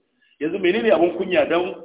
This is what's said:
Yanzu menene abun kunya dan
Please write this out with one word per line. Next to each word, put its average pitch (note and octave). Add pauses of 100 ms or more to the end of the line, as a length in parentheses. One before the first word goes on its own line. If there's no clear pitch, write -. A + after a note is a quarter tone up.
(400)
Yanzu E3
menene G#3
abun E3
kunya -
dan F3 (100)